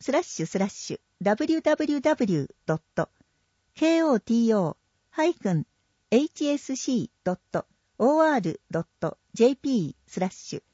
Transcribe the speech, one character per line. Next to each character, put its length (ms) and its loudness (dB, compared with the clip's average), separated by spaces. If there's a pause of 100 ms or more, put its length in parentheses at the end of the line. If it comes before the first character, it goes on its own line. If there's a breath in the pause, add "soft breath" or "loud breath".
ス 100 -6
ラ 80 2
ッ 40 0
シ 200 -8
ュ 20 -4
ス 140 -4
ラ 80 0
ッ 20 -6
シ 260 -12
ュ 40 -10 (220)
ダ 140 2
ブ 100 -2
リ 140 0
ュ 20 -6
ダ 160 2
ブ 80 -2
リ 120 0
ュ 40 -4
ダ 140 2
ブ 100 0
リ 100 2
ュ 120 -2 (180)
ド 100 0
ッ 60 -6 (120)
ト 160 -4 (640)
ケ 300 2
ー 20 2
オ 120 4
ー 20 -2
テ 140 -4
ィ 140 2
ー 120 2
オ 140 -2
ー 40 -20 (340)
ハ 120 -2
イ 80 2
フ 220 -2
ン 120 0 (460)
エ 60 6
イ 120 0
チ 180 -6
エ 100 0
ス 180 -10
シ 220 -2
ー 120 -4 (140)
ド 100 -2
ッ 60 -10 (120)
ト 140 -4 (320)
オ 220 4
ー 140 4
ア 40 2
ー 40 -2
ル 200 -4 (100)
ド 100 -2
ッ 40 -8 (140)
ト 180 -6 (160)
ジ 100 2
ェ 80 8
ー 60 -4
ピ 320 -2
ー 60 -14 (140)
ス 100 -8
ラ 100 -2
ッ 40 -16
シ 240 -12
ュ 60 -16 (100)